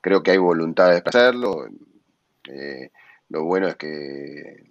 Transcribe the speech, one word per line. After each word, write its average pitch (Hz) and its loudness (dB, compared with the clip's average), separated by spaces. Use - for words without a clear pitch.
creo 92 2
que 92 2
hay 95 6
voluntad 87 2
de 87 4
hacerlo. 120 2
Eh, 67 -14
lo 78 -6
bueno 92 0
es - -6
que 71 -14